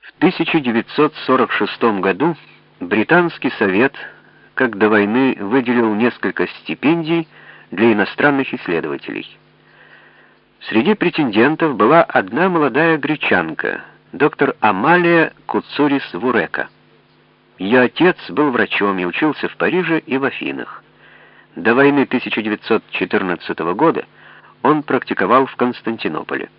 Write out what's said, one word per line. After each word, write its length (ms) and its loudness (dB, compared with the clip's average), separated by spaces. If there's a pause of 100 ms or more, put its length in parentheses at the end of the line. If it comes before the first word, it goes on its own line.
В 180 -20
тысяча 420 2
девятьсот 540 0 (120)
сорок 260 2
шестом 480 -2
году 360 0 (440)
британский 760 0
совет, 360 2 (600)
как 240 -2
до 100 4
войны, 500 2
выделил 560 0
несколько 520 -2
стипендий 800 -2 (420)
для 220 2
иностранных 600 0
исследователей. 840 -6 (1300)
Среди 260 2
претендентов 840 0
была 260 6
одна 460 0
молодая 480 2
гречанка, 880 -2 (280)
доктор 480 0
Амалия 760 2 (120)
Куцурис-Вурека. 1200 -2 (880)
Её 240 4
отец 340 2 (140)
был 200 0
врачом 480 0
и 60 -2
учился 440 -2
в 80 -10
Париже 420 0
и 180 -6
в 80 -2
Афинах. 580 -8 (720)
До 180 0
войны 320 4
тысяча 340 -4
девятьсот 500 -2
четырнадцатого 840 -4
года 320 0 (560)
он 200 2
практиковал 640 0
в 120 -12
Константинополе. 920 -4 (100)